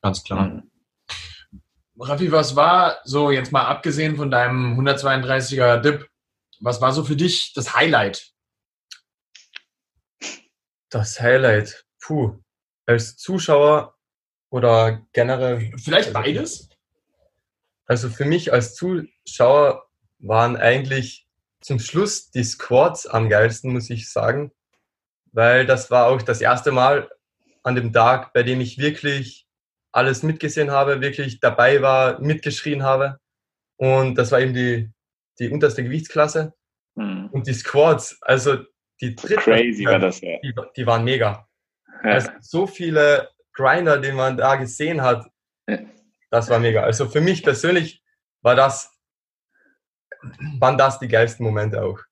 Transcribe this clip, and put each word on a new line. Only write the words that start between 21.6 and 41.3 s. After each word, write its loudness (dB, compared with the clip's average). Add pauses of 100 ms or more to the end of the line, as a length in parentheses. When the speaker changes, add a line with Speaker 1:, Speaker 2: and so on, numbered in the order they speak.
Speaker 3:
zum -4
Schluss -4
die -4
Squats 0
am 0
geilsten, 2
muss -6
ich -10
sagen. -4 (800)
Weil 4
das 0
war 6
auch 0
das -4
erste 0
Mal 2 (520)
an -2
dem -2
Tag, 4
bei 2
dem -2
ich -8
wirklich -6 (440)
alles 0
mitgesehen -2
habe, 2
wirklich -6
dabei 4
war, 2
mitgeschrien -4
habe. 0 (580)
Und 0
das 0
war 4
eben 0
die, -2 (480)
die -4
unterste 0
Gewichtsklasse. -4 (420)
Speaker 2:
Mhm. -8
Speaker 3:
Und -4
die -4
Squats, 0
also 0 (420)
die -8
Speaker 2:
So -14
Speaker 3:
Tritt- 0
Speaker 2:
crazy 2
war 2
das, -2
ja. -10
Speaker 3:
die, -10 (220)
die -6
waren 0
mega. -4 (560)